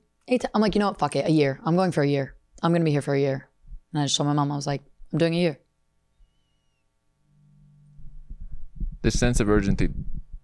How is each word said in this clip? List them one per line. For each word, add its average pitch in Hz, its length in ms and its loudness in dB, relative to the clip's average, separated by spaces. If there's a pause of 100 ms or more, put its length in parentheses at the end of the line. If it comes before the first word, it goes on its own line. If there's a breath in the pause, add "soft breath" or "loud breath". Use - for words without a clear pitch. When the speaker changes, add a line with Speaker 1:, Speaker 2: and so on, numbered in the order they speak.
(280)
Speaker 1:
"Eight 247 140 2
to," - 120 -4
I'm 214 80 2
like, 208 140 2
"You 202 40 2
know 202 100 2
what? 175 100 -6
Fuck 147 160 -2
it. 139 100 0
A 160 60 2
year. 139 320 2
I'm 165 140 2
going 185 160 2
for 151 100 2
a 143 40 2
year. 139 280 -2 (260)
I'm 170 120 2
gonna 170 100 2
be 156 80 2
here 143 100 2
for 143 120 -2
a 139 60 2
year." 135 300 -2 (440)
And 151 80 0
I 143 40 0
just - 120 0
told 147 100 0
my 147 60 2
mom, 143 180 0
I 147 60 -4
was 143 100 -8
like, 143 160 -4 (300)
"I'm 156 60 0
doing 165 140 2
a 170 40 -2
year." 170 220 0 (3500)
Speaker 2:
This - 160 2
sense 120 220 2
of 104 100 2
urgency 98 400 2 (540)